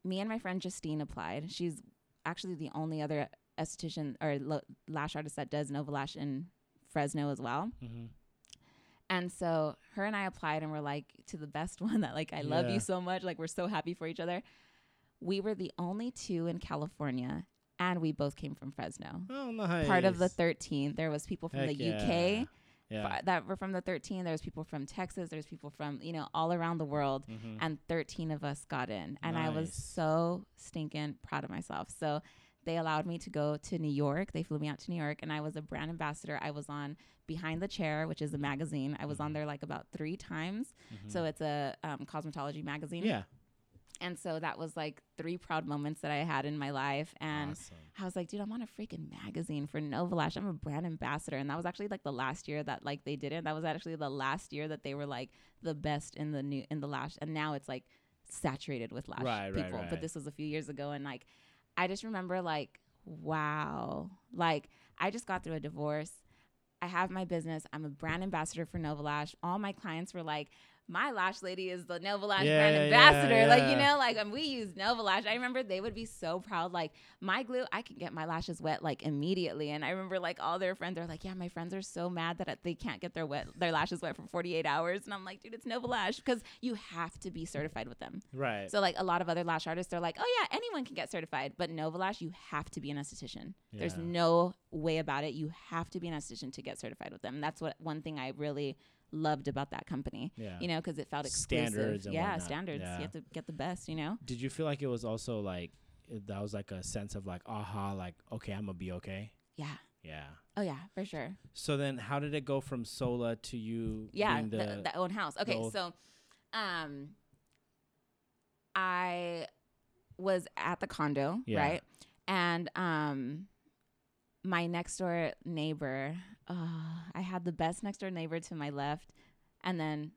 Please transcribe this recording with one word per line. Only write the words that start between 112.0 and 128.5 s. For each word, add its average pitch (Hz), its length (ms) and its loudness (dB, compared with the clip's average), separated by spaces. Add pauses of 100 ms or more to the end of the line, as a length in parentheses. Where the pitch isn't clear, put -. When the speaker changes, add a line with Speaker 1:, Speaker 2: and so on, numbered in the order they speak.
Speaker 2:
did 147 140 0
it 147 100 0
go 139 160 2
from 127 240 -2
Sola 120 540 2
to - 200 -8
you 110 540 -2
Speaker 1:
Yeah, 202 300 4
Speaker 2:
being 110 80 -2
Speaker 1:
the, 110 80 0
Speaker 2:
the 104 260 -2
Speaker 1:
the - 120 -2
own 180 160 0
house. 190 240 -2
Speaker 2:
the - 80 0
Speaker 1:
Okay, 233 120 0
Speaker 2:
old 113 160 -2
Speaker 1:
so, 180 220 -4 (580)
um, 165 640 -4 (1600)
I 180 720 0 (720)
was 185 300 4 (100)
at 170 220 0
the 190 80 -2
condo, 147 580 2
Speaker 2:
Yeah. 113 140 4
Speaker 1:
right? 147 240 4 (440)
And, 175 480 4
um, 151 720 2 (960)
my 175 240 2
next 170 300 -2
door 170 360 2 (100)
neighbor, 151 720 0 (320)
uh, 165 540 -4 (120)
I 180 80 -4
had 180 220 -2
the 175 80 2
best 170 320 2
next 202 140 -4
door 190 140 -4
neighbor 165 280 -2
to 170 160 -8